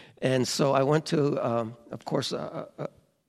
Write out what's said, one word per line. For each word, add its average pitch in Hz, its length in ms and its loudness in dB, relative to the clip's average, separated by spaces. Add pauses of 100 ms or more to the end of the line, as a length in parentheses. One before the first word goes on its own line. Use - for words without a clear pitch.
(200)
And 131 260 2
so 139 260 2
I 135 100 4
went 151 240 2
to, 143 400 0
um, 117 300 -2 (140)
of 131 140 -12
course, 143 280 -2
a, - 360 -8 (100)
a, - 100 -8 (400)